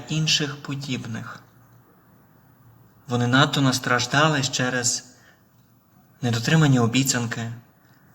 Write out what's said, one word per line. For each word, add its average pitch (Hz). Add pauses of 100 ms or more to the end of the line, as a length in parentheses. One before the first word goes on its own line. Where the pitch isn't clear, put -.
інших 151
подібних. 120 (1700)
Вони 120
надто 139
настраждались 135
через 123 (1040)
недотримані 131
обіцянки, 117 (600)